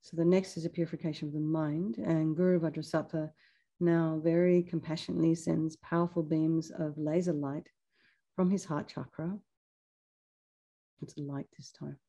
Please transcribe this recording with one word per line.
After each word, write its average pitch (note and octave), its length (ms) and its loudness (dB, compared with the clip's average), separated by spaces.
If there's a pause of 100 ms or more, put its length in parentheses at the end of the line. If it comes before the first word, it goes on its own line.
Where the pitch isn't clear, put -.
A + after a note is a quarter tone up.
So - 160 -12
the E3 80 4
next F#3 320 4
is D#3+ 80 -8
a E3 40 -2
purification D#3+ 600 -4
of C#3+ 40 -8
the D3+ 60 -4
mind. D#3 600 -2
And D#3+ 360 2
Guru F3+ 240 4
Vajrasattva D#3 680 -4 (500)
now E3 420 2
very F3 400 6
compassionately E3 760 0
sends D#3+ 420 -2
powerful E3+ 440 0
beams D#3+ 480 0
of D3+ 280 -6
laser D#3+ 340 0
light C#3+ 380 -4 (680)
from F#3 140 2
his F#3+ 160 0
heart D3+ 240 -4
chakra. D#3+ 480 -8 (1600)
It's - 140 -14
a D3+ 60 -10
light C#3 260 -8 (100)
this - 140 -20
time. C#3+ 240 -14 (140)